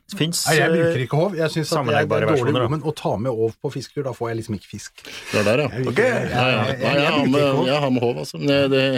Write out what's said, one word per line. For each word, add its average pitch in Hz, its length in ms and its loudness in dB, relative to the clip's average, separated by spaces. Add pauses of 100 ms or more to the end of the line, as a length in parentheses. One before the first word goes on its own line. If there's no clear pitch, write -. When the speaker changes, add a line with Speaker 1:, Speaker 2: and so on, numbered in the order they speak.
(140)
Speaker 1:
finnes, 165 320 -2
Speaker 2:
Nei, 160 100 4
jeg 147 140 2
bruker 165 260 2
Speaker 1:
eh, 127 100 -2
Speaker 2:
ikke 143 120 0
håv. 190 180 2
Jeg 160 140 0
synes - 0 -
at - 20 -6
det 156 200 -4
er 165 40 0
Speaker 1:
sammenleggbare 139 460 0
Speaker 2:
en 107 60 2
dårlig 139 100 4
Speaker 1:
versjoner, 127 140 2
da. 127 80 2
Speaker 2:
god, 120 100 0
men 156 120 -2
å 151 120 -4
ta 139 220 -4
med 123 160 -2
håv 110 200 0 (100)
på 143 100 -6
fisketur, 143 320 -8
da 127 80 -6
får 117 160 -6
jeg 113 100 -4
liksom 113 160 -6
ikke - 160 -10
fisk. - 220 -14 (400)
Speaker 3:
Det 107 80 2
er 101 40 2
der, 113 180 4
ja. 135 60 -2
Speaker 2:
Jeg 110 100 -6
vil 127 100 -2
Speaker 4:
Ok. 117 60 -4
Speaker 2:
ikke, 214 180 2
jeg, - 180 -2
Speaker 3:
Ja, 123 160 2
ja. 113 180 2
Speaker 2:
jeg, - 140 -2
jeg, - 0 -
Speaker 3:
Nei, 117 140 0
jeg 143 100 2
Speaker 2:
jeg 160 100 2
Speaker 3:
har 151 60 0
Speaker 2:
bruker 127 140 2
Speaker 3:
med, 143 100 4
Speaker 2:
ikke 135 140 2
håv. 131 100 0
Speaker 3:
jeg 143 140 2
har 139 100 0
med 127 120 2
håv, 120 160 0
altså. 151 200 -10
Men 151 80 -4
det, 139 240 2
det 135 120 4 (160)